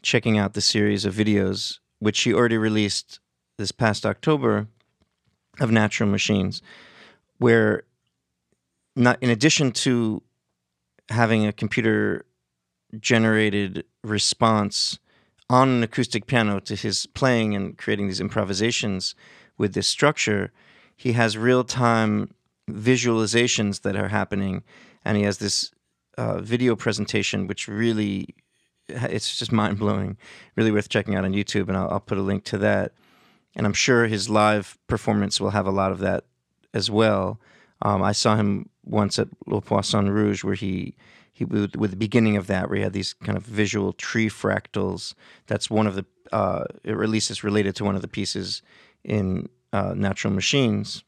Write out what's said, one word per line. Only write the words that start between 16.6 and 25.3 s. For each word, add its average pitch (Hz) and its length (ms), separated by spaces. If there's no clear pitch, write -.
to - 140
his 98 320
playing 113 480
and 98 220
creating 101 300
these 95 140
improvisations 101 920
with 98 160
this 98 140
structure, 107 640
he 123 180
has 113 240
real-time 117 960
visualizations 113 1120
that 98 140
are 101 120
happening, 98 560
and 104 120
he 104 60
has 101 140